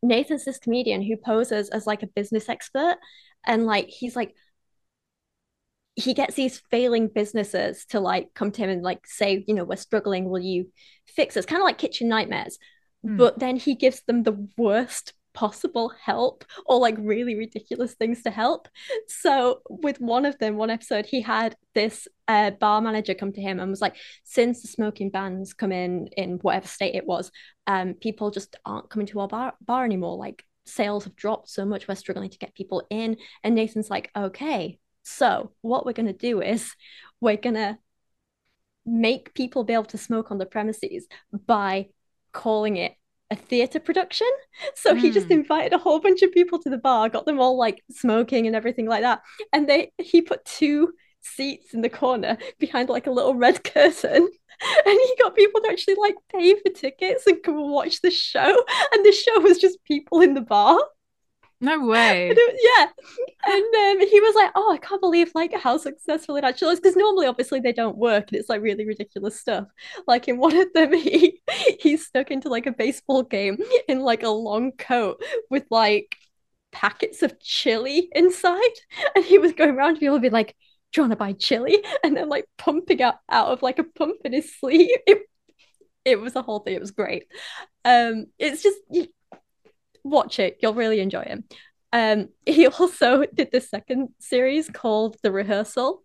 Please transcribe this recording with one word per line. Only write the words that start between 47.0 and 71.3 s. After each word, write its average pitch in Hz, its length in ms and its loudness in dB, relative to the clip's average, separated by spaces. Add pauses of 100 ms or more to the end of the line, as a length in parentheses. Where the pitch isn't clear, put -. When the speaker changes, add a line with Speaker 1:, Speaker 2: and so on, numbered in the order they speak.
Speaker 1:
got 220 160 -6
them 294 140 -2
all, 254 180 4
like, 226 320 -2
smoking 233 560 0
and 220 100 -2
everything 233 300 -4
like 220 160 -2
that. 240 200 -2 (300)
And 294 160 2
they, 294 300 2
he 349 240 4
put - 220 -6
two 302 500 0 (260)
seats - 540 -12
in 226 60 -4
the 226 100 -2
corner 240 480 -2 (200)
behind, 254 300 -4
like, 247 180 -4
a 285 40 -4
little 247 240 0
red 247 300 4
<laughs> - 100 -10
curtain. - 540 4 (580)
And 403 140 6
he 508 180 2
got 415 160 4
people 427 280 6
to 440 80 0
actually, 392 260 0
like, 415 180 0 (160)
pay 370 300 4
for 392 100 -2
tickets 370 560 -4
and 349 160 4
come 302 160 -2
and 294 120 -4
watch 285 300 -2
the 370 100 4
show. 349 540 2 (280)
And 427 120 2
the 403 80 10
show 427 280 2
was 349 180 6
just 370 260 0
people 302 360 0
in 285 140 6
the 269 60 -2
bar. 226 400 4 (840)
Speaker 2:
No 294 220 0
way. 220 440 2
Speaker 1:
And - 80 6
it, 480 240 4
yeah. 480 240 8 (600)
And, 403 540 2
um, 403 80 4
he 415 120 8
was 427 140 4
like, 415 200 4
"Oh, 403 180 2
I 294 60 0
can't 392 220 -8
believe, 339 340 2
like, 330 200 -4
how 254 220 0
successful 302 600 -6
it 277 80 -4
actually 262 300 0
is." 349 60 -4
'Cause 370 160 4
normally, 381 300 4
obviously, 254 340 -2
they 240 120 0
don't 233 240 -2
work, 208 340 2
and 208 80 -4
it's, - 100 -8
like, 214 140 -2
really 214 240 -2
ridiculous 214 540 -8
stuff. 202 260 -4 (400)
Like, 247 220 2
in 247 100 0
one 311 180 4
of 370 160 4
them, 320 200 6
<laughs> - 20 4
he, 349 460 4 (400)